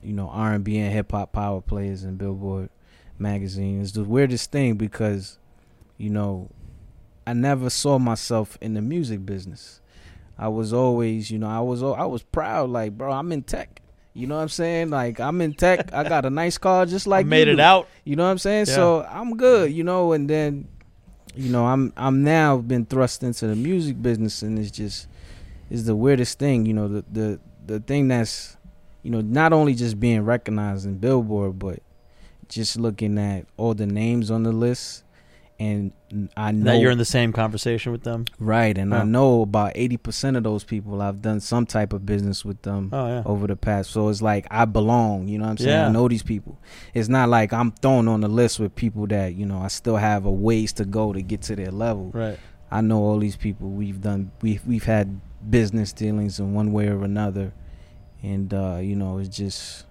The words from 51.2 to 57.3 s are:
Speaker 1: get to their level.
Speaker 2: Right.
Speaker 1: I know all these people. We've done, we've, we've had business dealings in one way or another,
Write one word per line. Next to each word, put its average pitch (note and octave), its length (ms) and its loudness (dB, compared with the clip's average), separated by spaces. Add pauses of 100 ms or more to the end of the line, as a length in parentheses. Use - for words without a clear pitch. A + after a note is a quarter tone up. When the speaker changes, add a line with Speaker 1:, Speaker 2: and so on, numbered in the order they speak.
Speaker 1:
get G2 200 -6
to A2 140 -6
their F#2+ 160 -6
level. G2+ 420 -4
Speaker 2:
Right. A2 240 -6 (320)
Speaker 1:
I G#2+ 100 0
know A2 220 4
all G#2 160 2
these G#2 180 0
people. G2 320 -6
We've G2 320 -6
done, G2 300 -4 (100)
we've, G#2+ 240 -2
we've A#2 200 -2
had G2+ 360 0 (300)
business A2 420 2
dealings G#2 460 -2
in G2+ 160 -2
one G#2+ 180 2
way G#2 140 2
or G2+ 180 0
another, G2+ 480 -2 (720)